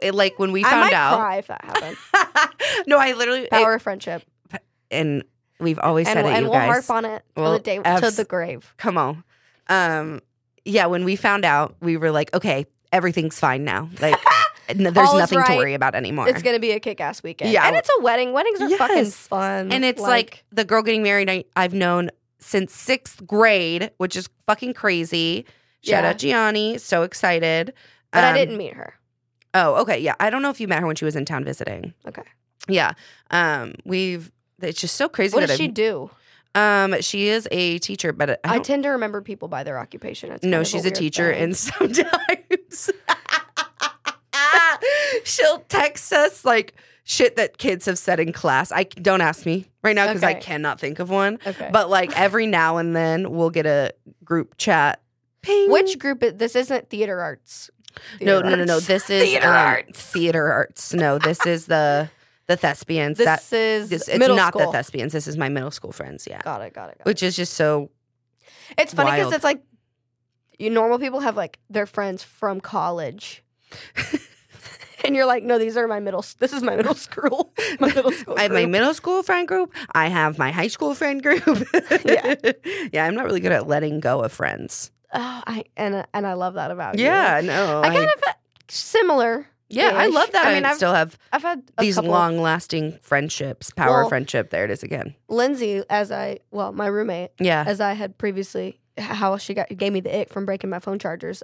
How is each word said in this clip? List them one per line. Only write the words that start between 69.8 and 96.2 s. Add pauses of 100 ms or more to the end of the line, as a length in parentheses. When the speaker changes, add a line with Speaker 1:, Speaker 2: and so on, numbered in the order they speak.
Speaker 2:
you,
normal
people
have,
like, (100)
their
friends
from
college. (640)
<laughs> (920)
And
you're
like,
"No,
these
are
my
middle
s-,
this
is
my
middle
<laughs>
school, (300)
my
middle
school
Speaker 1:
I
have
my
Speaker 2:
group."
Speaker 1:
middle
school
friend
group. (200)
I
have
my
high
school
friend
group.
<laughs>
Speaker 2:
Yeah. (580)
Speaker 1:
Yeah,
I'm
not
really
good
at
letting
go
of
friends. (220)
Speaker 2:
Oh,
I, (100)
and,
and
I
love
that
about
you.
Speaker 1:
Yeah,
no,
Speaker 2:
I
kind
Speaker 1:
I (100)
Speaker 2:
of,
uh, (380)
similar (220)
Speaker 1:
Yeah,
I
Speaker 2:
ish.
Speaker 1:
love
that
Speaker 2:
I
Speaker 1:
I
Speaker 2:
mean,
I've,
Speaker 1:
still
have (160)
Speaker 2:
I've
had (140)
a
Speaker 1:
these
Speaker 2:
couple.
Speaker 1:
long-lasting
friendships,
power
Speaker 2:
Well,
Speaker 1:
friendship.
There
it
is
again. (120)
Speaker 2:
Lindsay,
as
I, (120)